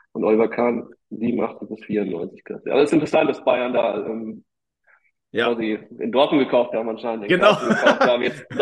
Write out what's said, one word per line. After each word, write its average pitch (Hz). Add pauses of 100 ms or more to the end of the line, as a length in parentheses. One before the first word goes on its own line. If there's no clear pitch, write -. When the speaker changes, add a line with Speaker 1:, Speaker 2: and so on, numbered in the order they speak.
(140)
Speaker 1:
und 110
Oliver 110
Kahn 120 (200)
siebenundachtzig 113
bis 107
vierundneunzig 92
K -
S -
C. -
Aber 135
es 147
ist -
interessant, 156
dass -
Bayern 123
da, 104
ähm, 110 (880)
Speaker 2:
Ja. 113
Speaker 1:
quasi 110 (200)
in 117
Dortmund 139
gekauft 120
haben 113
anscheinend, 113
in 101
Speaker 2:
Genau. 185
Speaker 1:
Karlsruhe 120
gekauft -
haben. 120
Jetzt, - (160)